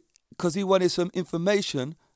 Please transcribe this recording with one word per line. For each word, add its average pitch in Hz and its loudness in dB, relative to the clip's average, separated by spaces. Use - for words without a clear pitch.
'cause 170 -2
he 202 -2
wanted 185 4
some 175 -2
information 165 -2